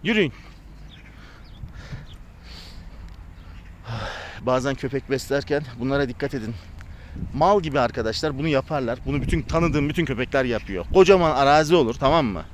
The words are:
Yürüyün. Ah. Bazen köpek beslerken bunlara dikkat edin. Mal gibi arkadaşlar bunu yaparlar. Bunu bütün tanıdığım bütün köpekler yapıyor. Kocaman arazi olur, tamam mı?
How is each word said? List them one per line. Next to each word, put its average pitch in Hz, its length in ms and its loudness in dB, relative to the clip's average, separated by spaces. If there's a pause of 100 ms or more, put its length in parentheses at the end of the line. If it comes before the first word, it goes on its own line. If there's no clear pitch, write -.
Yürüyün. 196 300 2 (3500)
Ah. 101 180 -6 (320)
Bazen 127 340 0
köpek 135 340 -6
beslerken 139 540 -2 (160)
bunlara 135 300 0
dikkat 139 240 -6
edin. 113 220 -6 (800)
Mal 185 280 4
gibi 147 180 0
arkadaşlar 120 580 0
bunu 151 100 -2
yaparlar. 131 580 0
Bunu 135 160 0
bütün 160 200 0
tanıdığım 151 480 2
bütün 156 160 0
köpekler 127 400 0
yapıyor. 104 480 -2
Kocaman 180 380 8
arazi 147 440 6
olur, 120 180 4
tamam 143 320 4
mı? 87 180 -4 (100)